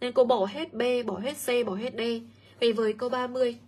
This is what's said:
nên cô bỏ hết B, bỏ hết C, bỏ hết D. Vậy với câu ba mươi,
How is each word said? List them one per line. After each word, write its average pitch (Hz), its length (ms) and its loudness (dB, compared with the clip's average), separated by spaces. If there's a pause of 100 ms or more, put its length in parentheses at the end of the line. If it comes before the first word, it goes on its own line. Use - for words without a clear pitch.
nên 247 100 -2
cô 254 120 6
bỏ 233 220 4
hết 302 280 -6
B, 226 80 -4 (240)
bỏ 202 140 -6
hết 254 140 -4
C, 240 340 0
bỏ 190 80 -2
hết 226 220 -6
D. 226 40 -4 (580)
Vậy 233 140 4
với 214 200 2
câu 247 160 -4
ba 254 180 0
mươi, 247 300 0 (100)